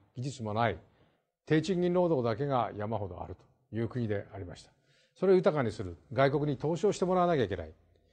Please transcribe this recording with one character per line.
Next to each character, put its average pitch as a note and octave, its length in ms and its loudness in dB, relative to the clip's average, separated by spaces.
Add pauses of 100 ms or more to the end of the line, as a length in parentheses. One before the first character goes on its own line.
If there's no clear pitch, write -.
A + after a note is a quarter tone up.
(160)
技 B2 80 -8
術 C3 180 -8
も G#2+ 140 -4
な A2+ 140 2
い、 F2 80 -4 (680)
低 D#3 160 4
賃 F3+ 200 0
金 F3 120 2
労 F3+ 160 2
働 B2+ 180 2
だ A2 80 0
け C3+ 120 -4
が A#2+ 280 0
山 G#2+ 220 -4
ほ G2+ 100 -4
ど F2 140 -10
あ E2 60 -10
る F#2 80 -12
と - 400 -20
い A2 60 -2
う A2+ 80 -2
国 A#2+ 180 -4
で G2+ 260 -4
あ G2 60 -12
り F#2 60 -10
ま E2+ 100 -16
し - 80 -20
た。 - 80 -20 (420)
そ F#3 140 -2
れ G3 60 6
を - 20 8
豊 F#3 200 4
か C#3+ 60 2
に A2+ 100 0
す G#2 120 -8
る。 F2 140 -10 (160)
外 C3+ 180 4
国 D3 160 0
に C#3 100 -2
投 D#3 180 -2
資 G#3 120 0
を F#3 60 4
し - 40 -4
て F#3+ 80 0
も F3+ 80 0
ら F3+ 80 4
わ F3 60 4
な E3+ 80 2
き C3 60 2
ゃ - 20 4
い F#2 60 0
け F#2+ 60 -2
な E2 100 -8
い。 D#2+ 60 -16 (420)